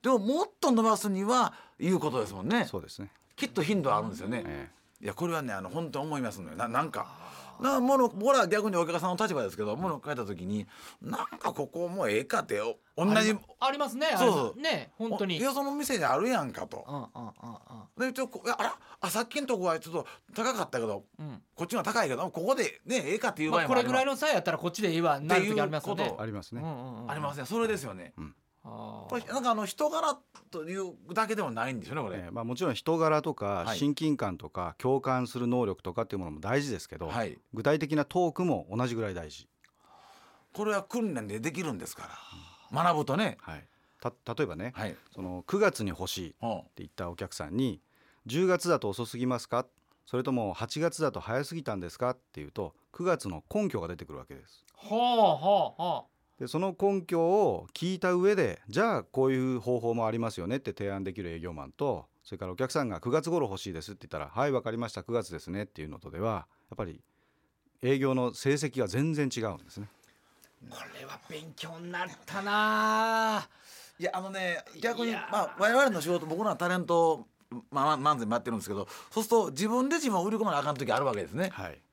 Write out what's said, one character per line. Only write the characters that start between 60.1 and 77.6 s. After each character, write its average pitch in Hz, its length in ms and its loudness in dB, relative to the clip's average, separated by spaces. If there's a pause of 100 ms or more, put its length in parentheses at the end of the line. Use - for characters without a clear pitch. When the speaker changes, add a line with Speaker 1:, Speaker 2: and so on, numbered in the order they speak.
Speaker 2:
り 117 100 0
ま 113 100 0
す - 80 -10
よ 87 80 -4
ね 117 100 -2
っ 135 40 -2
て 104 120 -6
提 98 200 -4
案 98 100 -4
で 95 100 -4
き 101 80 -8
る 87 100 -6
営 82 100 -8
業 85 120 -8
マ 71 140 -10
ン 65 60 -18
と、 123 340 -2 (160)
そ - 100 -14
れ 92 60 -10
か 95 80 -8
ら 92 60 -6
お 90 40 -10
客 127 140 -2
さ 151 140 0
ん 120 40 -2
が、 87 140 -4
「九 120 80 -2
月 151 200 0
頃 151 180 2
欲 95 100 -6
し - 100 -10
い 92 40 -8
で 80 100 -6
す」 104 100 -12
っ - 40 -12
て - 100 -20
言 - 20 -20
っ - 20 -14
た 80 80 -6
ら、 73 140 -8
「は 127 140 0
い、 143 60 0
わ 120 100 2
か 113 80 -4
り 113 60 -4
ま 117 120 -4
し - 40 -10
た、 95 100 -10
九 - 100 -8
月 107 200 -2
で 80 80 -8
す - 100 -14
ね」 101 140 -4
っ - 20 -10
て - 160 -14
い 76 40 -8
う - 20 -10
の 71 100 -12
と 71 120 -16
で 80 100 -10
は、 104 260 -2 (240)
や 147 40 -14
っ - 20 -12
ぱ 110 80 -6
り 76 180 -12 (800)
営 131 160 2
業 131 160 2
の 123 200 0
成 139 180 2
績 143 260 0
が 117 80 2
全 139 280 0
然 143 200 0
違 117 60 -4
う 107 140 -2
ん 80 100 -14
で - 60 -20
す - 80 -14
ね。 104 100 -10 (800)
Speaker 3:
こ 110 60 -16 (220)
れ 131 80 -14
は 135 120 -14 (100)
勉 156 280 -12
強 165 220 -10
に 175 120 -10
な 180 140 -2
っ 180 40 -6 (180)
た 196 160 -4
な。 214 1080 2 (500)
Speaker 1:
い 170 60 -6
や、 175 100 2
あ 185 60 -2
の 190 100 -8
ね、 185 340 -2 (160)
逆 233 240 -2
に、 233 60 0
Speaker 3:
い - 20 -2
や。 - 180 -6
Speaker 1:
ま 208 120 2
あ、 - 160 -4
我 202 140 6
々 262 180 8
の 180 100 0
仕 147 80 -2
事、 170 180 2
僕 165 180 -2
ら 185 120 2
タ 175 120 0
レ 180 80 4
ン 180 80 2
ト、 165 420 6 (440)